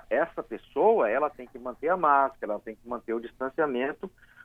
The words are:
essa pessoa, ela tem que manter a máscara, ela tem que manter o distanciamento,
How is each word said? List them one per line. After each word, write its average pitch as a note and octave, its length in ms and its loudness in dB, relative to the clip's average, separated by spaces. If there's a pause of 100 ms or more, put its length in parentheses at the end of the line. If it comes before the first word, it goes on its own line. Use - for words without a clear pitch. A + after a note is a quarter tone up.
essa D3+ 340 -2
pessoa, D3 640 2
ela C#3+ 200 0
tem B2+ 180 -18
que - 100 -18
manter B2 320 -6
a F#3 80 2
máscara, C#3 560 2
ela G#2 80 -6
tem A2 140 -12
que - 120 -20
manter A#2 260 -6
o A#2 80 -2
distanciamento, C3+ 880 -4 (340)